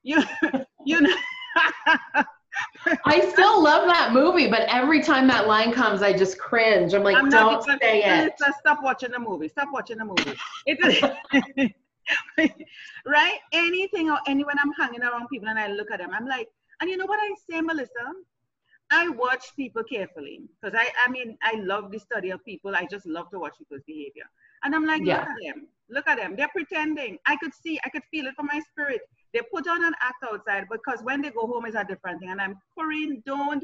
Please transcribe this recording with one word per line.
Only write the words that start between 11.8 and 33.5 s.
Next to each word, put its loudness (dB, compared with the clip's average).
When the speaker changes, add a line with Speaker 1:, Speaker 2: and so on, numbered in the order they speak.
Speaker 1:
<laughs> -4
right? 2
Anything 0
or 0
any, 0
when -4
I'm 0
hanging -4
around -4
people -8
and -4
I -2
look -8
at -6
them, -12
I'm -6
like, -6
and -4
you -6
know -6
what -2
I -4
say, -6
Melissa? -4
I 2
watch -2
people -6
carefully -12
'cause -8
I, 2
I 0
mean, -10
I 0
love -6
the -12
study -8
of -10
people. -10
I -2
just -14
love -10
to -12
watch -10
people's -18
behavior. -16
And -2
I'm 0
like, 0
Speaker 2:
Yeah. 2
Speaker 1:
"Look -8
at -10
them. -14
Look -6
at 0
them. -8
They're -2
pretending." -6
I 2
could -8
see, -10
I -10
could -10
feel -8
it -12
from -8
my -6
spirit. -6
They -4
put -6
on 0
an 0
act -6
outside -6
because -8
when -4
they -10
go -4
home -6
is -10
a -2
different -10
thing. -14
And -8
I'm, -6
"Corinne, -6
don't -4